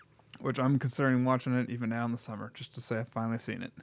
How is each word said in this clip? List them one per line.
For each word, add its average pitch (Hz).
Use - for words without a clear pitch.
Which 135
I'm 135
considering 127
watching 127
it 123
even 120
now 117
in 117
the 117
summer, 107
just -
to 127
say 117
I've 117
finally 113
seen 101
it. -